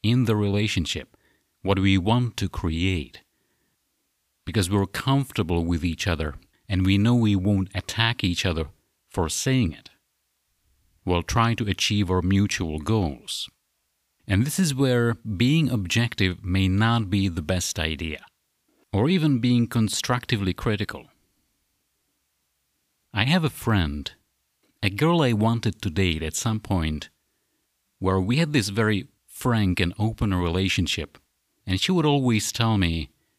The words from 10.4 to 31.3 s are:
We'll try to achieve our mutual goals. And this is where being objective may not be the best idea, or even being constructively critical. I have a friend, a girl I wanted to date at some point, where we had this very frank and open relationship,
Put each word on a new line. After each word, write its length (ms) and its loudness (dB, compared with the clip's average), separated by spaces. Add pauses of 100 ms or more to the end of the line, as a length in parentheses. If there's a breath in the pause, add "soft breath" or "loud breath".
We'll 200 0
try 320 2
to 120 -4
achieve 440 0
our 100 2
mutual 580 0
goals. 720 -2 (800)
And 180 2
this 140 -4
is 160 0
where 400 2
being 560 0
objective 760 -2
may 220 2
not 420 2
be 180 2
the 140 -4
best 380 -4
idea, 440 -6 (680)
or 160 2
even 300 2
being 260 2
constructively 880 -2
critical. 540 -4 (2000)
I 120 2
have 200 4
a 60 2
friend, 600 -2 (720)
a 80 2
girl 320 2
I 100 2
wanted 480 0
to 80 -4
date 320 0
at 140 -6
some 240 -4
point, 500 -4 (880)
where 240 0
we 160 0
had 160 0
this 160 0
very 380 0 (180)
frank 540 0
and 180 -2
open 380 -2
relationship, 840 -2 (480)